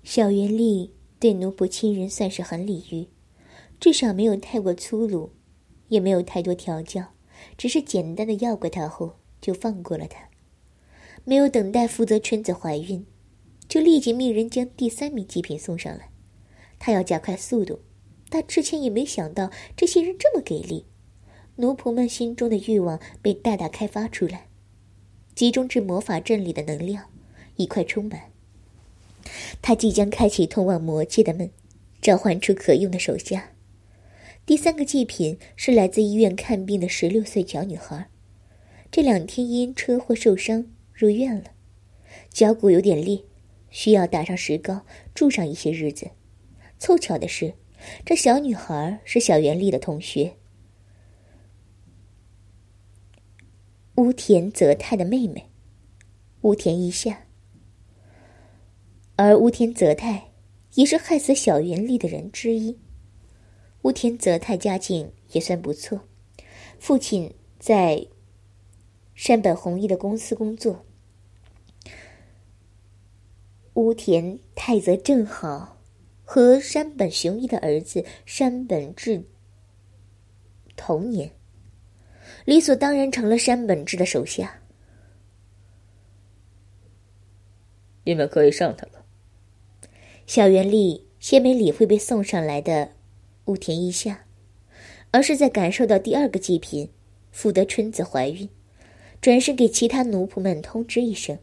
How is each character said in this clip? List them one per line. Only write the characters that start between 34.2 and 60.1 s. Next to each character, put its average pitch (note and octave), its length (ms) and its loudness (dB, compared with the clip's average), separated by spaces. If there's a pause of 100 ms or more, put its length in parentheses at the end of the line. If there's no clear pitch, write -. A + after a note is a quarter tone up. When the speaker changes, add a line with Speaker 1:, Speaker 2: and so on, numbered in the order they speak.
Speaker 1:
第 D4+ 100 4
三 D#4+ 180 2
个 D4+ 100 -4
祭 C4 200 0
品 F#3 340 -4 (180)
是 - 140 -2
来 G#3+ 160 6
自 G3+ 160 2
医 G#3 120 0
院 G#3 200 4
看 G3 300 -4
病 G3 160 -2
的 F3+ 80 -2
十 - 180 -2
六 G#3+ 160 0
岁 G3 240 -4
小 D3 160 -8
女 F#3 140 -8
孩， D3+ 320 -14 (840)
这 E4 120 2
两 G3 240 2
天 B3 200 -4
因 B3 280 -2
车 B3 260 0
祸 A#3+ 140 0
受 A3 200 4
伤 A3+ 320 -2 (280)
入 G#3+ 160 4
院 A#3 260 0
了， - 160 -12 (760)
脚 A3 240 4
骨 G#3 160 4
有 F3 100 8
点 F3+ 180 2
裂， G3 240 -2 (460)
需 - 240 0
要 F#3+ 140 6
打 E3 180 -2
上 F#3 100 -4
石 D#3 220 -4
膏 G3 300 -6 (280)
住 D4 140 4
上 F#3+ 180 0
一 D3 80 -6
些 - 160 -4
日 D#3 220 -4
子。 - 180 -14 (680)
凑 F4+ 180 4
巧 - 220 -2
的 - 100 -8
是， - 260 -6 (520)
这 E4+ 100 2
小 C4 220 4
女 C#4 160 -2
孩 E3+ 500 -6
是 - 160 0
小 E3+ 180 4
圆 D3+ 180 2
力 F#3+ 140 0
的 C3 80 -2
同 D#3+ 220 -6
学， D3 340 -4 (3500)
乌 B3 140 4
田 G3+ 400 2
泽 C#3+ 240 4
太 - 220 -4
的 F3+ 80 0
妹 A#3 240 0
妹， - 220 -12 (880)
乌 G#3 140 4
田 F3 260 0
一 F3+ 100 -2
夏。 - 360 -8 (1900)
而 G#3 200 8
乌 A#3 140 6
田 A#3 240 0
泽 D3+ 200 4
太 G#3+ 360 -6 (460)